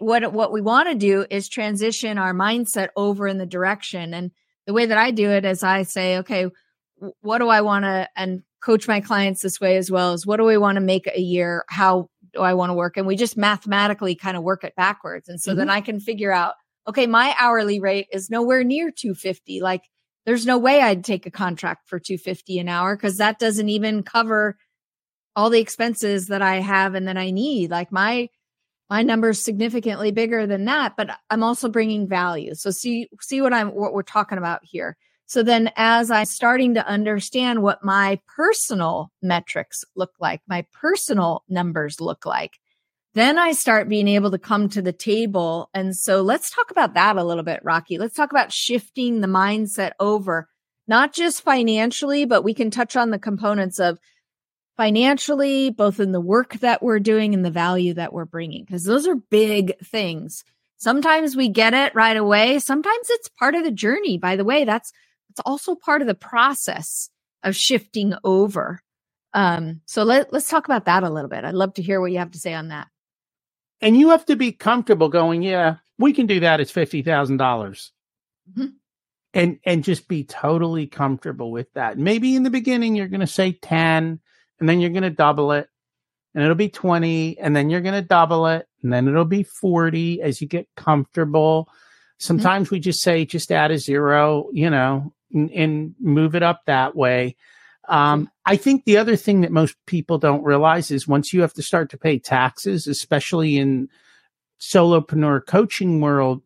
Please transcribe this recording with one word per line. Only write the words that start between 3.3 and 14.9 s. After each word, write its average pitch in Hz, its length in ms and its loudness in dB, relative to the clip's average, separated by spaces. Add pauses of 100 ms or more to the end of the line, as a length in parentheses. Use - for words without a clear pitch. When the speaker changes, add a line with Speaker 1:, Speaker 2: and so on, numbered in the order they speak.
Speaker 1:
the 185 80 -6
direction. 180 680 -6
And 175 180 -8 (340)
the 202 80 -6
way 233 140 2
that 214 100 2
I 240 140 2
do 214 180 0
it 196 160 2
is 190 180 -2
I 190 200 0
say, 185 340 -4
"Okay, 185 300 -4 (520)
w-, 196 220 -14
what 214 160 -2
do 240 100 0
I 220 140 4
wanna," 196 560 0
and 185 260 -6 (180)
coach 220 260 2
my 208 120 0
clients 196 420 -2
this 185 200 -6
way 190 160 4
as 185 120 -2
well, 180 240 2
is, 170 120 -6
"What 208 120 0
do 226 120 4
I 214 80 6
wanna 196 240 2
make 190 260 0
a - 140 -4
year? 175 480 -2
How 185 400 2 (240)
do - 80 -4
I 185 120 2
wanna 180 200 0
work?" 175 240 -2
And 190 100 -2
we 190 80 0
just 233 220 -2
mathematically 208 800 0
kinda 185 260 -6
work 185 240 -4
it - 100 -12
backwards. 180 540 -4